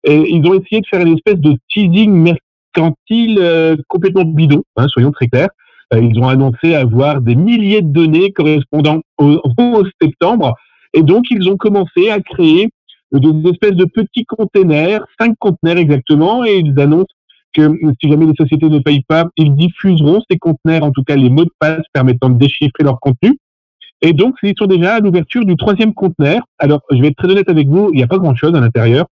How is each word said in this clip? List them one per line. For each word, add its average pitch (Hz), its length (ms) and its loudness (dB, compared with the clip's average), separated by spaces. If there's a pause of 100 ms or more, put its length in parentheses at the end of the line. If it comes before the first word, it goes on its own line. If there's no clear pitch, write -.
Et 151 220 2
ils 160 200 0
ont 190 80 2
essayé 190 260 -2
de 202 60 -10
faire 190 140 -4
une 165 140 2
espèce 202 240 -2
de 147 160 2 (140)
teasing 208 420 0
mercantile, 170 1300 -2
euh, 165 380 0 (100)
complètement 185 380 -2
bidon, 156 380 0 (120)
hein, 120 140 0
soyons 131 220 0
très 127 160 -4
clairs. 131 220 0 (440)
Euh, 113 80 2
ils 117 180 0
ont 127 80 0
annoncé 131 480 0
avoir 135 460 0
des 120 140 0
milliers 208 460 0
de 165 120 -2
données 165 400 0
correspondant 151 680 -2 (180)
au, 147 220 2 (100)
<laughs> 120 80 -4
au 240 280 0 (160)
septembre. 165 540 -2 (380)
Et 160 100 4
donc, 196 280 2
ils 190 180 -2
ont 202 60 0
commencé 196 540 -2
à 208 100 -4
créer 180 500 0 (440)
des 156 360 2
espèces 196 260 -2
de 180 100 2
petits 226 400 -6
containers, 190 760 0 (220)
cinq 226 180 0
containers 175 380 -2
exactement, 156 680 0
et 214 220 0
ils 139 160 0
annoncent 156 320 0 (400)
que, 151 180 2 (300)
si 151 80 -2
jamais 156 160 2
les 156 100 2
sociétés 156 320 0
ne 151 120 2
payent 143 280 0
pas, 165 200 0 (100)
ils 151 180 2
diffuseront 170 640 0 (120)
ces 175 80 -2
conteneurs, 160 420 -2
en 147 80 -2
tout 135 140 -4
cas 147 120 -4
les 131 140 2
mots 147 160 2
de 170 140 -6
passe 160 240 -2 (100)
permettant 127 380 0
de 120 80 2
déchiffrer 139 440 0
leur 135 160 0
contenu. 180 380 0 (640)
Et 170 120 2
donc, 214 280 0
ils 202 160 -2
sont 214 80 -2
déjà 190 300 0
à 226 40 -2
l'ouverture 202 460 -2
du 185 100 0
troisième 214 380 -2
conteneur. 170 480 -2 (160)
Alors, 143 320 0
je 135 100 0
vais 143 100 2
être 143 80 -4
très 180 120 -2
honnête 190 200 0
avec 156 180 2
vous, 185 260 0
il 147 40 0
n'y 127 60 0
a 123 40 -2
pas 175 100 -2
grand-chose 156 380 0
à 151 40 2
l'intérieur 117 540 0